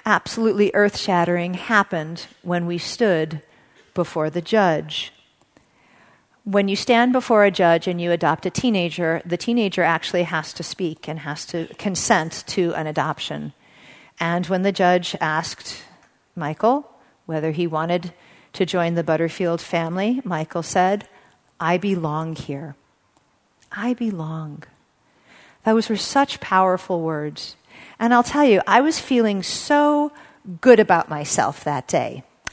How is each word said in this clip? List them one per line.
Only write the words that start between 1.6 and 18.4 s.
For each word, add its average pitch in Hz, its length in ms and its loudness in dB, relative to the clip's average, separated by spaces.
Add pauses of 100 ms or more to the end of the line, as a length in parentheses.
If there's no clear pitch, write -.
when 175 240 -2
we 175 120 -4
stood 160 640 0 (520)
before 160 360 -2
the 170 120 -4
judge. 165 720 0 (1300)
When 202 240 0
you 190 80 -2
stand 247 380 2
before 226 320 4
a 202 60 4
judge 170 360 4
and 175 140 -2
you 170 100 0
adopt 160 360 0
a - 20 -2
teenager, 170 760 0
the 175 140 -4
teenager 214 460 0
actually 165 400 0
has 160 300 -4
to 165 100 -10
speak - 440 -8
and 156 120 -8
has 147 280 -10
to 165 280 -6
consent 175 720 -2
to 170 260 0
an 156 140 -4
adoption. 151 640 -6 (680)
And 170 280 -2
when 185 160 -2
the 202 80 0
judge 180 500 2
asked - 640 -6 (520)
Michael 208 540 -2 (380)
whether 160 240 -2
he 170 160 -2
wanted 165 440 -4 (420)